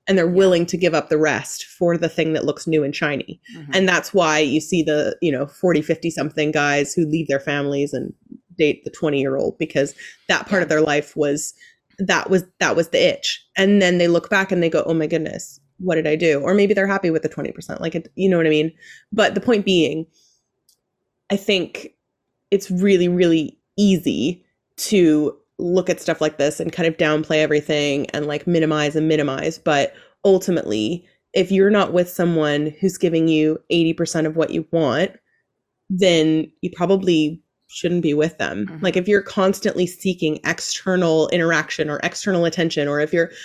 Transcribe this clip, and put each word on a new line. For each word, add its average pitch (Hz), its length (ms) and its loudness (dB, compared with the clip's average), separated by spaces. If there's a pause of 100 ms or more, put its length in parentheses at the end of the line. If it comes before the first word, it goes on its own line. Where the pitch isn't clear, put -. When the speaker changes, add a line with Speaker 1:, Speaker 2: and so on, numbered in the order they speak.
Speaker 1:
And 190 100 2
they're 170 80 4
Speaker 2:
Yeah. 175 120 0
Speaker 1:
willing 180 300 4
to 175 100 -4
give 170 160 0
up 151 160 -2
the 156 80 2
rest 151 480 -2
for 170 320 -2
the 165 100 -2
thing 156 260 2
that 156 120 -2
looks - 200 -4
new 160 180 2
and 143 120 -4
shiny. - 460 -4 (160)
Speaker 2:
Mm-hmm. 156 160 -14
Speaker 1:
And 190 160 4
that's 175 240 -2
why 160 260 4
you 151 220 2
see 160 220 0
the, 151 380 0
you 170 120 2
know, 135 140 -4
forty, 165 340 0
fifty 160 280 -4
something 151 420 -4
guys 143 420 0
who 175 120 0
leave 151 220 -2
their 139 120 0
families 143 540 -4
and - 200 -8 (440)
date 147 260 0
the - 80 -10
twenty-year-old, 139 680 -2
because 151 380 -2 (320)
that - 200 -2
part 202 120 0
Speaker 2:
Yeah. 175 40 0
Speaker 1:
of 151 60 -6
their 156 120 2
life 151 340 -2
was, 147 400 -4 (420)
that 185 320 0
was, 180 140 2 (160)
that 139 160 0
was 165 140 0
the 175 140 2
itch. - 400 -2 (120)
And 196 260 4
then 180 160 2
they 175 100 4
look 170 220 0
back 196 220 0
and 180 100 0
they 165 80 2
go, 156 160 0
"Oh 165 80 0
my 160 140 0
goodness, - 520 -6 (200)
what 180 160 -2
did 160 100 0
I 151 100 2
do?" 156 260 0
Or 175 120 0
maybe 202 220 4
they're 196 100 2
happy 196 240 -2
with 160 140 -2
the 151 60 -4
twenty - 220 -8
percent. - 300 -12
Like, 165 140 -6
it, 165 180 -8
you 190 160 0
know 180 80 4
what 165 80 2
I 156 60 4
mean? 156 200 2 (400)
But 202 220 0
the 202 80 -2
point 208 240 0
being, 160 400 0 (1300)
I 202 60 0
think - 580 -4 (560)
it's 196 180 0
really, 185 380 2
really 170 500 2 (200)
easy 170 680 0 (320)
to 156 580 2 (220)
look 175 340 -2
at 175 100 -4
stuff - 200 -4
like 151 180 -2
this 147 200 -2
and 165 140 -6
kind 170 140 -2
of 160 100 -2
downplay 156 400 0
everything 147 720 0
and, 147 160 -6
like, 151 220 -6
minimize 156 480 0
and 156 120 0
minimize. 151 520 -2
But 147 340 0 (320)
ultimately, 175 800 0 (280)
if 180 180 0
you're 196 180 4
not 202 240 2
with 175 160 2
someone 151 720 0
who's 185 180 -2
giving 165 300 2
you 156 320 2 (100)
eighty 165 240 2
percent 165 340 -2
of 156 80 -4
what 160 140 0
you 160 220 -4
want, 156 400 0 (800)
then 165 600 2 (100)
you 175 100 -6
probably 175 680 0 (260)
shouldn't 175 340 -2
be 160 120 0
with 151 240 0
them. 98 280 -6
Speaker 2:
Mm-hmm. 156 180 -12
Speaker 1:
Like, 185 140 0
if 180 100 0
you're 202 140 4
constantly 190 640 -2
seeking 175 560 -4
external 170 840 0
interaction 165 600 0
or 147 140 -6
external 175 400 -2
attention, 165 440 -2
or 147 120 -2
if 156 140 -2
you're, 170 180 0 (140)